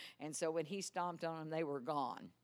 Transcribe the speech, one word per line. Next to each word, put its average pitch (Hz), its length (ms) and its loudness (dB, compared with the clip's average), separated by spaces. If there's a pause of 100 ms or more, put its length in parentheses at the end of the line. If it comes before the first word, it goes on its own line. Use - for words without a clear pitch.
(200)
And 156 160 -4
so 165 140 4
when 160 160 4
he 190 160 -2
stomped 175 420 -2
on 165 160 0
'em, 160 120 -4
they 160 120 4
were 143 160 0
gone. 127 520 0 (120)